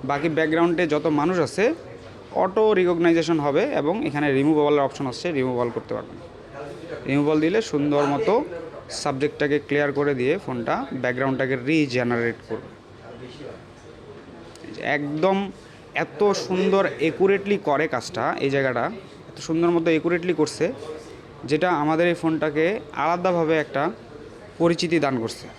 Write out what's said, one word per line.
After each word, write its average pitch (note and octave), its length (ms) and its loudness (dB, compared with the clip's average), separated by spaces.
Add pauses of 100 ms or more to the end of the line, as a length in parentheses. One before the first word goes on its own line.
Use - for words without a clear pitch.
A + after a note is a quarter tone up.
বাকি C#3+ 240 0
ব্যাকগ্রাউন্ডে D#3+ 580 2
যত D3+ 200 0 (140)
মানুষ F3 160 2 (100)
আছে F#3 180 0 (800)
অটো G#3+ 300 4
রিকগনাইজেশন E3+ 720 4
হবে D3 160 4 (180)
এবং D3+ 140 0 (140)
এখানে D3 180 0 (120)
রিমুভেবলের D3 420 4
অপশন C#3 260 -2
আসছে, B2+ 260 -6
রিমুভেবল B2 440 0
করতে A2+ 200 -6
পারবেন। - 200 -10 (920)
রিমুভেবল D3 320 2
দিলে E3+ 220 2
সুন্দর D3 400 0 (120)
মতো D3+ 180 2 (720)
সাবজেক্টটাকে D3 560 0 (100)
ক্লিয়ার C#3+ 240 2
করে C#3+ 280 2
দিয়ে D3 240 2
ফোনটা B2 300 -2 (280)
ব্যাকগ্রাউন্ডটাকে C3 540 0 (120)
রিজেনারেট A#2+ 720 2 (100)
করবে। A2 220 -8 (2000)
একদম D#3 680 0 (440)
এত E3 260 -4 (120)
সুন্দর F#3+ 520 2 (140)
অ্যাকুরেটলি G3 580 2 (120)
করে D3 260 2
কাজটা, A#2 300 -4 (200)
এই C#3 60 2
জায়গাটা C3 340 2 (460)
এত - 100 -18
সুন্দর E3+ 300 2
মতো E3+ 200 2
অ্যাকুরেটলি E3+ 500 2
করছে, D#3+ 320 0 (800)
যেটা D#3 180 2 (140)
আমাদের D#3+ 300 4
এই - 20 2
ফোনটাকে D#3+ 680 0 (220)
আলাদাভাবে E3+ 520 2 (100)
একটা C#3 180 -2 (760)
পরিচিতি E3+ 420 2
দান C3 200 2
করছে। - 260 -6 (120)